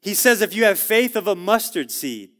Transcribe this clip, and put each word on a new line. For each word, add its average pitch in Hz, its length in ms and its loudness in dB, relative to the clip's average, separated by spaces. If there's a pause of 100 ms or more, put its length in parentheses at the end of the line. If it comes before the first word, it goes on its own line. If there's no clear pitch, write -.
He 214 140 -8
says, 240 260 4
"If 190 140 -2
you 226 100 2
have 202 140 4
faith 233 380 0
of 202 100 -2
a 202 80 0
mustard 180 560 -2
seed." 110 500 -8